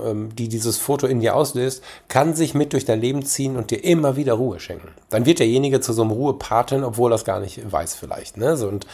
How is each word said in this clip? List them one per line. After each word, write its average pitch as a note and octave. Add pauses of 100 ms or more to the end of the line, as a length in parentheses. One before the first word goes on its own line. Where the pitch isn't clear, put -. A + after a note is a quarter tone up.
ähm, A2
die A#2
dieses A2+
Foto C#3
in B2+
dir A2+
auslöst, C3 (240)
kann D3+
sich D#3
mit C#3+
durch C3
dein A2
Leben C3+
ziehen C3+
und A2+
dir A2+
immer D#3
wieder C3+
Ruhe A2
schenken. E2 (200)
Dann A#2
wird E3
derjenige C3
zu A#2+
so A2+
einem A2
Ruhepathen, C3
obwohl A#2
er A2+
es A2
gar G2
nicht G2
weiß E2+
vielleicht, -
ne? C3+
So, A2+
und G2+